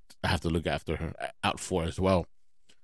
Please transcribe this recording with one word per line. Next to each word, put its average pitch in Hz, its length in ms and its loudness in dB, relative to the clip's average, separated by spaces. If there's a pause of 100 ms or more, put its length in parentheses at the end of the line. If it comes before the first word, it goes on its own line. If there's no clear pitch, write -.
(240)
I - 40 2
have - 120 2
to 92 100 -2
look 82 160 0
after 78 300 -2
her, 80 160 -6 (320)
out - 160 2
for 90 240 -2
as 82 160 -4
well. 92 260 4 (580)